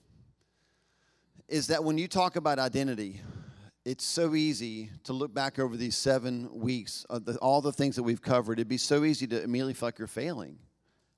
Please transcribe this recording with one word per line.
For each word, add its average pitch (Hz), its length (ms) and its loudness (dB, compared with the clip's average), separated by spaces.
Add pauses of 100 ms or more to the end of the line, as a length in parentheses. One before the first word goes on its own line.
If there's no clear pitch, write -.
(1500)
is 139 220 0
that 151 160 2
when 156 140 2
you 175 100 -2
talk 180 260 2
about 147 240 2
identity, 123 640 -2 (640)
it's 127 200 -4
so 165 300 2
easy 113 560 0 (140)
to - 80 -6
look 131 200 -2
back 135 280 -2
over 123 160 0
these 117 200 -2
seven 127 560 0
weeks, 117 520 -4
of 117 200 -6
the, 117 140 -4
all 135 220 6
the 139 120 0
things 139 220 2
that 127 80 -2
we've 117 200 0
covered. 120 320 4
It'd 113 120 0
be 117 100 0
so 147 280 4
easy 135 240 2
to 117 120 0
immediately 123 340 -2
feel 117 120 -4
like 117 120 -4
you're 110 100 -8
failing. 113 500 -6 (600)